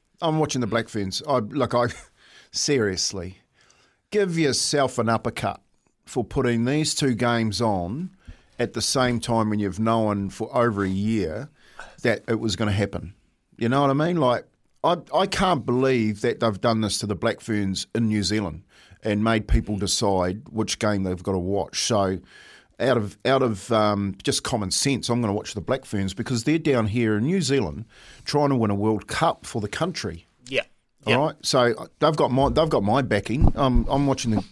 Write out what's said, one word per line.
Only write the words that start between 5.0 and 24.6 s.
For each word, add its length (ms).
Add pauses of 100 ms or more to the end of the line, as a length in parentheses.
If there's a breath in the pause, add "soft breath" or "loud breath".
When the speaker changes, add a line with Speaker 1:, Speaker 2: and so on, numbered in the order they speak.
Speaker 1:
uppercut 540 (440)
for 200
putting 400
these 280
two 220
games 460
on 480 (500 soft breath)
at 140
the 80
same 400
time 280
when 100
you've 200
known 500
for 240
over 300
a 60
year 600 (540 loud breath)
that 240
it 120
was 160
gonna 160
happen. 420 (440)
You 100
know 140
what 80
I 40
mean? 240
Like, 280 (380)
I, 140 (160)
I 120
can't 400
believe 560
that 180
they've 220
done 200
this 180
to 80
the 80
Black 260
Ferns 540
in 120
New 160
Zealand 400 (400 soft breath)
and 200
made 240
people 300
decide 720
which 300
game 240
they've 180
gotta 180
watch. 420
So, 380 (600 soft breath)
out 160
of, 300
out 160
of, 300
um, 520
just 200
common 280